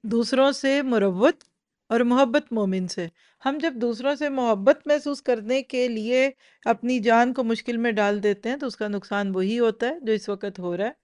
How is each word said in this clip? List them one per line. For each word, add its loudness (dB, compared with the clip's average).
दूसरों 2
से 0
मुरव्वत 2
और 2
मोहब्बत 2
मोमिन -2
से। -6
हम -2
जब -2
दूसरों -2
से -4
मोहब्बत 2
महसूस 0
करने -2
के -2
लिए 0
अपनी 0
जान 4
को -2
मुश्किल -2
में 0
डाल 2
देते -2
हैं, -4
तो -6
उसका -6
नुकसान -4
वही 0
होता 0
है -4
जो 0
इस -4
वक्त -8
हो -4
रहा -2
है। -8